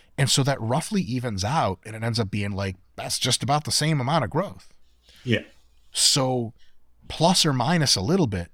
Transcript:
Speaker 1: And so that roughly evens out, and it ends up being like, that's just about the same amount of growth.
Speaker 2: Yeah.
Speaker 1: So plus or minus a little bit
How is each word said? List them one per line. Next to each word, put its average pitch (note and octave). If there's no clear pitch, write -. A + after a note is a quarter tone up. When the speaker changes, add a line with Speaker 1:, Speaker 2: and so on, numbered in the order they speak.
Speaker 1:
And C#3+
so C#3+
that C3+
roughly D#3
evens A#2
out, A2+
and A2
it A2
ends A2+
up G2
being G2+
like, G2
that's C3
just -
about C#3+
the -
same D3+
amount C3+
of F#2+
growth. -
Speaker 2:
Yeah. A#2
Speaker 1:
So B2+
plus F3
or D3+
minus C3+
a G2
little D#3
bit F#2+